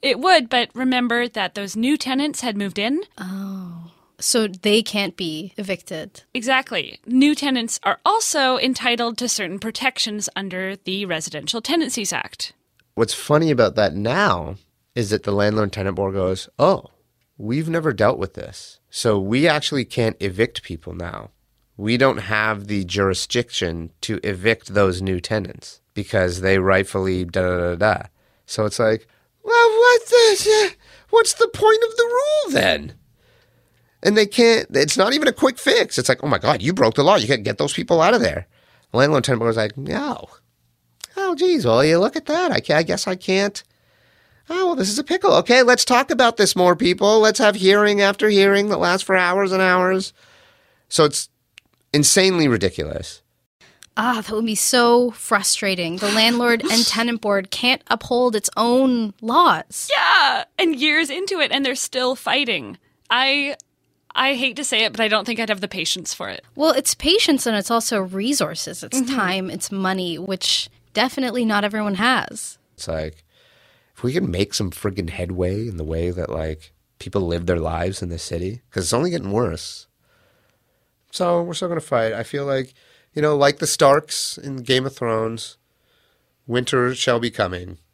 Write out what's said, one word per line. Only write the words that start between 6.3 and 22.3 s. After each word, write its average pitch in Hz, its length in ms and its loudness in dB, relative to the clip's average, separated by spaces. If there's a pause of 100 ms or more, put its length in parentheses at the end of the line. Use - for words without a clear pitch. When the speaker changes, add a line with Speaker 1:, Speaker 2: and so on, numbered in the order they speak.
Speaker 1:
Exactly. 254 720 -2
New 269 300 4
tenants 254 480 -2
are - 200 0
also 302 540 2
entitled 240 600 -2
to 240 100 -6
certain 190 300 -4
protections 220 760 -4
under 190 400 -8
the 196 300 -8
Residential 156 560 -6
Tenancies 269 500 -2
Act. - 420 -10 (420)
Speaker 3:
What's 110 180 0
funny 156 360 0
about 120 260 2
that 98 200 0
now 104 600 -2 (380)
is 113 160 -4
that 104 140 -2
the 107 80 -4
landlord-tenant 101 640 0
board 98 180 -2
goes, 92 340 -2 (120)
"Oh, 175 320 0 (480)
we've 131 280 -4
never 160 240 -2
dealt 104 280 2
with 95 160 -8
this. - 440 -16 (120)
So 110 280 0
we 117 280 0
actually 147 360 0
can't 110 360 -2
evict 98 420 -2
people 85 320 -12
now. 85 380 -12 (440)
We 110 220 0
don't 131 220 2
have 107 480 -2